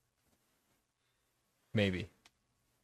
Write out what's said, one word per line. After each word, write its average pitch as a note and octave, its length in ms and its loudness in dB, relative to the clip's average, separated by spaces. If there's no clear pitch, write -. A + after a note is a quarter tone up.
Maybe. F#2 360 0